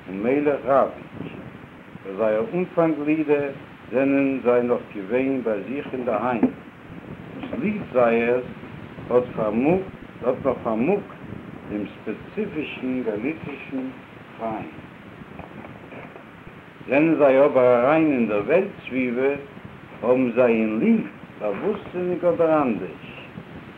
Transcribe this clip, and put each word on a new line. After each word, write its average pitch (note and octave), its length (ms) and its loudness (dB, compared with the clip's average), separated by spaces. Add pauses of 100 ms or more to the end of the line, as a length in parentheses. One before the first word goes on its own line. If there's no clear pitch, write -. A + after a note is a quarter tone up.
און F#2+ 160 -6
מלך C#3 420 2
רביץ. - 680 0 (720)
פאר G2 140 -10
זייער F#2 260 2 (100)
אומפאנגלידער D3+ 960 2 (420)
זענען C#3 520 4
זיי A#2+ 200 6
נאך A#2+ 160 2 (160)
געווען B2+ 480 0
ביי A2 240 0
זיך C3 260 -6
אין B2+ 120 -4
דער A2+ 220 0
היים. B2 140 0
דאס - 1200 -6
ליד G#3 200 -2 (120)
זיי A#2 360 4
עס, B2+ 140 2 (680)
האט B2 140 4 (120)
פארמאגט, A#2+ 480 2 (420)
האט B2+ 100 0 (100)
נאך B2+ 180 0
פארמאגט, B2 380 0 (680)
דעם G#2 140 -4 (100)
ספעציפישן B2+ 1120 -6
גאליצישן C3 800 -6 (560)
פיין. A2 280 -6 (2250)
זענען D3+ 300 4
זיי C3+ 280 8
אבער B2 400 6
אריין D#3 260 4
אין A#2+ 160 2
דער G#2 180 0
וועלט F3 220 4 (180)
צוויבער, B2+ 500 0 (680)
האבן B2 320 4
זיי B2 160 6
אין A2 280 2
ליב, A3 280 4 (320)
באוואוסטסיניק F3+ 840 -4
אדער E3 380 4
אנדערש, F#2 640 -4 (500)